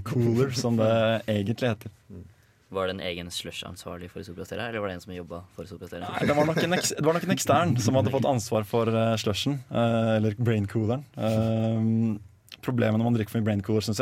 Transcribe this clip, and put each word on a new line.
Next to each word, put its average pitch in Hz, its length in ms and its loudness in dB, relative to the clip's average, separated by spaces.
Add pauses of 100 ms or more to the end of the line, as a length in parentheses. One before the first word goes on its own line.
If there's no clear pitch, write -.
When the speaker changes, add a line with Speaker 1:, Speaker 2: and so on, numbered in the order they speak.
Speaker 1:
cooler, 120 480 2
som 117 240 0
det 110 140 4 (220)
Speaker 2:
<laughs> 110 180 -2
Speaker 1:
egentlig 107 400 0
heter. - 180 -8 (220)
Speaker 2:
Mm. 92 80 -16 (520)
Speaker 3:
Var 95 140 0
det 92 80 -2
en 95 140 -8
egen 87 260 -8
slush-ansvarlig 90 760 -10
for 87 100 -12
Soprasteria, 92 460 -8
eller 113 160 -6
var 95 80 -4
det 87 80 -8
en - 20 -20
som 92 140 -14
jobbet 87 400 -12
for 82 100 -12
Soprasteria? 87 460 -12
Speaker 1:
Nei, - 160 -2
det 147 100 2
var 147 80 4
nok 165 160 0
en 170 140 2
eks-, - 180 -2
det - 140 -4
var 165 100 2
nok 170 80 -4
en 185 80 2
ekstern 160 380 2 (100)
som 131 160 4
hadde 127 160 2
fått 135 160 2
ansvar 110 380 0
for, 113 240 2
eh, 113 260 2
slushen, 113 380 0 (160)
eh, 113 480 2
eller 107 180 2
brain 110 320 2
cooleren. 117 320 0 (160)
Ehm, 113 1040 2 (420)
problemet 113 380 2
når 120 80 2
man 120 100 2
drikker 107 160 -4
for 117 80 2
mye 104 80 0
brain 101 160 0
cooler, 107 160 2
synes 107 200 -2